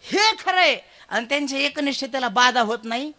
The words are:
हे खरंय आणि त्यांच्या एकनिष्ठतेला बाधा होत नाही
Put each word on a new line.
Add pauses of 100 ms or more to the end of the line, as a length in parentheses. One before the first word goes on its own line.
हे
खरंय (280)
आणि
त्यांच्या
एकनिष्ठतेला
बाधा
होत
नाही